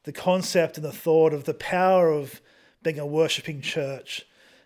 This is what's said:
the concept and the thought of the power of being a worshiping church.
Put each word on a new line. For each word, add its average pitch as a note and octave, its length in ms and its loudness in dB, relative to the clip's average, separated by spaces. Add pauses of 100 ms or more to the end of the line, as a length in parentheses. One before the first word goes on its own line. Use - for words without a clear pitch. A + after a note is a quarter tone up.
the D3 80 -12
concept F3+ 680 0
and D#3 80 -8
the C#3+ 60 -8
thought D#3+ 420 4
of C#3+ 120 -6
the D#3 100 -4
power F#3 560 2
of C#3+ 280 -6 (440)
being D#3 160 -4
a D3 80 -8
worshiping D3+ 540 -2
church. - 680 -8 (380)